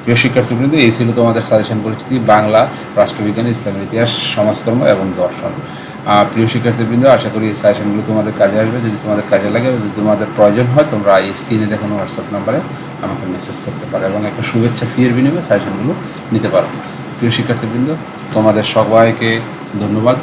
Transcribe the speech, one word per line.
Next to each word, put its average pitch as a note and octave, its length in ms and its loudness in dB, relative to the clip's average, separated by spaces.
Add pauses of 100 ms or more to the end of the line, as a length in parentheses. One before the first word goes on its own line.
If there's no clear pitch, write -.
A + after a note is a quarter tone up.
প্রিয় A#2+ 120 4
শিক্ষার্থীবৃন্দ, B2+ 580 2
এই B2 160 6
ছিল A#2 220 0
তোমাদের A2+ 300 2
সাজেশন G#2+ 420 0
পরিচিতি, A2+ 340 -4
বাংলা, G#2+ 480 4 (300)
রাষ্ট্রবিজ্ঞান, G#2 500 0
ইসলামের G2 360 -4
ইতিহাস, A2+ 280 0 (240)
সমাজকর্ম A2 520 2
এবং F#2+ 300 2
দর্শন। - 340 -4 (560)
আহ, G#2 260 4
প্রিয় A2+ 140 2
শিক্ষার্থীবৃন্দ, A#2 600 2
আশা A2+ 280 6
করি A2 140 0
এই - 60 -2
সাজেশনগুলো G#2 520 0
তোমাদের A2 320 0
কাজে G#2 220 2
আসবে। A2+ 200 0
যদি A2 220 -2
তোমাদের G#2 280 -2
কাজে G2 200 2
লাগে, A#2 160 0
যদি A2+ 300 0
তোমাদের G#2+ 300 0 (100)
প্রয়োজন G#2+ 300 4
হয়, C#3+ 240 4
তোমরা G2+ 280 2
এই G2 160 -2
স্ক্রিনে A2 320 0
দেখানো G#2 300 -4
WhatsApp F#2+ 360 -8
নাম্বারে G2+ 280 -2 (420)
আমাকে F#2+ 240 -6
মেসেজ F2+ 400 -6
করতে - 260 -8
পারো F#2+ 140 -2
এবং G#2 200 -2
একটা G2+ 160 -6
শুভেচ্ছা A#2 440 0 (100)
ফিয়ের B2 160 4
বিনিময়ে C#3+ 360 2
সাজেশনগুলো G2+ 460 -2 (380)
নিতে A2 160 0
পারো। F#2 180 2 (520)
প্রিয় A#2 140 0
শিক্ষার্থীবৃন্দ, A#2+ 600 -2 (400)
তোমাদের A2 280 4
সবাইকে A2+ 800 2 (400)
ধন্যবাদ। A2 420 2